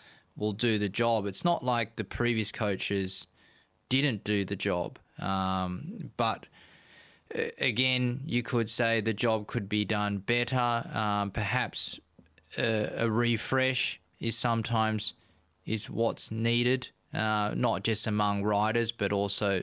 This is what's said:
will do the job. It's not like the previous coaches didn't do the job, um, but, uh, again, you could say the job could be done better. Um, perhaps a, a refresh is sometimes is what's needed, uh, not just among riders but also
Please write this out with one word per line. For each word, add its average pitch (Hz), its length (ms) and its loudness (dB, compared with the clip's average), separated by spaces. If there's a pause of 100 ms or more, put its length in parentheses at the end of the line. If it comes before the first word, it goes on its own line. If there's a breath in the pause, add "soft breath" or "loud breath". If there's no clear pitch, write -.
(360 loud breath)
will 107 160 -2
do 110 260 0
the 101 100 0
job. 113 380 0
It's - 180 0
not 175 200 0
like 117 320 0
the 107 80 -4
previous 117 480 0
coaches 98 760 -2 (600 soft breath)
didn't 135 340 0
do 101 220 0
the 98 100 -4
job, 95 440 -2 (200)
um, 95 960 -4
but, 113 300 -2 (920 loud breath)
uh, - 60 -2 (160)
again, 127 640 0
you 120 180 0
could 117 280 0
say 113 300 4
the 110 120 2
job 110 360 0
could 101 200 -4
be 107 160 2
done 104 340 0
better. 120 720 0
Um, 104 400 0
perhaps - 680 -2 (560)
a, 113 480 0
a 117 60 2
refresh 120 920 0 (200)
is 113 180 2
sometimes 113 760 0 (520 soft breath)
is 110 240 -2
what's 113 400 0
needed, 120 600 0 (220)
uh, 107 440 0
not 117 260 0
just - 240 2
among 104 380 0
riders 107 480 2
but 101 200 -2
also 101 500 2